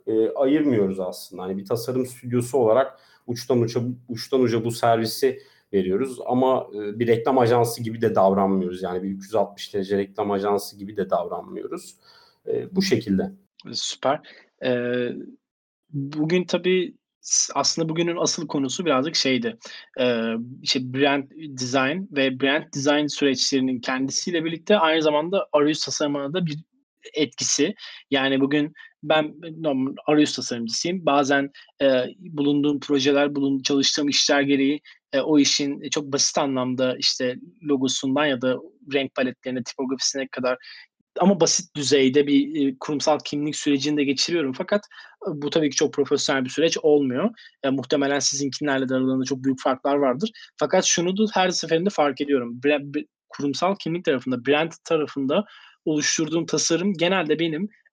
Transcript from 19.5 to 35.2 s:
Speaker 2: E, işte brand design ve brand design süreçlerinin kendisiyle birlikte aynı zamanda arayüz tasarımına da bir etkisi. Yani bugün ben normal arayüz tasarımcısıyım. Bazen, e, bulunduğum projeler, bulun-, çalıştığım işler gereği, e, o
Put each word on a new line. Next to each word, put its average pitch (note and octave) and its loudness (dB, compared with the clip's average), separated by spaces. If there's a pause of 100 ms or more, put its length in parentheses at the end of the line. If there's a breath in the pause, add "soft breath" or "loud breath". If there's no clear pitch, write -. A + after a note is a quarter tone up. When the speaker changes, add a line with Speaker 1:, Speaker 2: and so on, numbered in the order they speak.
Speaker 2:
E, A#2 2 (280)
işte D3 -2 (140)
brand C#3 2 (140)
design C#3 -2
ve C3+ 0
brand C#3 2 (100)
design D3 2
süreçlerinin C3 0
kendisiyle C3+ -4
birlikte E3 0
aynı D#3+ 4
zamanda D#3 0
arayüz D3+ 2
tasarımına C#3+ -4
da F3+ -2
bir D3+ -4 (560)
etkisi. - -2 (360 loud breath)
Yani C3+ 2
bugün D3 0 (300 loud breath)
ben D3+ 0 (220)
normal C3+ -2 (120)
arayüz D3+ 4
tasarımcısıyım. B2 -4
Bazen, C#3 2 (300 loud breath)
e, C3 4 (160)
bulunduğum D3 0
projeler, C#3+ 2
bulun-, C#3 0
çalıştığım C#3+ 0
işler C#3+ 2
gereği, C#3 2 (320 loud breath)
e, C#3 2
o D3 4